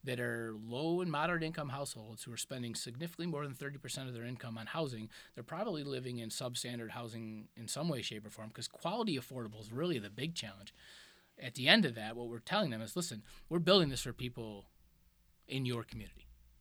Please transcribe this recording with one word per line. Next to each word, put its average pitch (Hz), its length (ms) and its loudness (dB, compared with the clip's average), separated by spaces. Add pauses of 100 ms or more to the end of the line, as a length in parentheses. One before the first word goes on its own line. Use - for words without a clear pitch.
that 127 160 0
are 117 360 0
low 135 480 2
and 175 100 2
moderate 160 300 4
income 160 260 0
households 127 540 -6
who 120 100 -8
are 113 60 -4
spending 123 360 -2
significantly 165 520 -4
more 147 180 0
than 139 100 -4
thirty 143 220 -6
percent 131 320 -6
of 123 60 -4
their 117 100 -4
income 120 320 -4
on 110 80 -6
housing. 120 460 -2 (240)
They're 127 100 -10
probably 165 400 -2
living 127 360 -2
in 113 100 -4
substandard 123 600 -2
housing 113 640 -6
in 113 140 -8
some 160 220 0
way, 127 100 2
shape, 107 240 -4
or 104 60 -10
form, 110 180 -10
'cause 120 180 -8
quality 190 520 0
affordable 113 420 -6
is 107 100 -10
really 147 280 2
the 104 100 -2
big 135 260 -2
challenge." 101 380 -8 (640)
At 123 160 -6
the 131 140 6
end 202 160 12
of 120 120 2
that, 110 200 -4
what 120 120 -4
we're 117 100 -4
telling 185 320 2
them 110 100 -2
is, 110 160 -6
"Listen, 151 280 -2 (260)
we're 170 80 4
building 175 320 10
this 123 140 0
for 127 100 -2
people 113 560 -6 (800)
in 131 180 0
your 120 180 2
community. - 440 -10 (320)